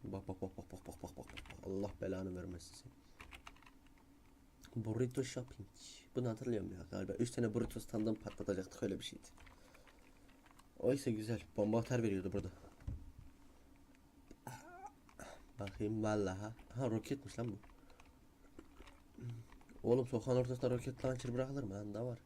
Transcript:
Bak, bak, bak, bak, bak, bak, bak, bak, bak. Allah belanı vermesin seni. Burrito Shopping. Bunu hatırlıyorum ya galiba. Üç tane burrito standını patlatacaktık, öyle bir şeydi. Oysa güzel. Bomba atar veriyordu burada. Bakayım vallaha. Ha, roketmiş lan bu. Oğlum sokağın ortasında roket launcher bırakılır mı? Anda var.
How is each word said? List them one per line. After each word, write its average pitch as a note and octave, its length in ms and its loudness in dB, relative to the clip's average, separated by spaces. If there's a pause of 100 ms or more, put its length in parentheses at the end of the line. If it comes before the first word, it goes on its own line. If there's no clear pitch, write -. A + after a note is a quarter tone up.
(120)
Bak, G2 160 -6
bak, - 140 -4
bak, G2 140 -4
bak, - 160 -12
bak, - 140 -12
bak, - 160 -10
bak, - 140 -10
bak, - 160 -10
bak. - 80 -10 (260)
Allah G2 240 2 (100)
belanı F#2 360 0
vermesin F2+ 380 -8
seni. - 180 -16 (1900)
Burrito B2 400 2
Shopping. - 440 -6 (460)
Bunu B2 140 4
hatırlıyorum A2 440 2
ya F#2 60 -8 (120)
galiba. G2 220 0
Üç A#2+ 180 4
tane A#2 240 4
burrito A2+ 260 2
standını G#2+ 380 2
patlatacaktık, - 640 0
öyle G2 160 2
bir - 60 -8
şeydi. - 240 -10 (1500)
Oysa C3+ 320 6
güzel. G#2+ 320 2 (140)
Bomba G#2+ 220 6
atar A#2+ 240 4
veriyordu G2 300 2
burada. G2 160 0 (3000)
Bakayım G#2+ 440 0
vallaha. G#2+ 500 4 (220)
Ha, B2 160 2
roketmiş G#2+ 480 0
lan A#2 140 0
bu. G2 40 -4 (2250)
Oğlum B2 240 6
sokağın B2 300 4
ortasında B2 340 4
roket B2 340 0
launcher B2+ 300 2
bırakılır C3 280 0
mı? G2 140 -2
Anda G#2 300 -2
var. A#2+ 200 -2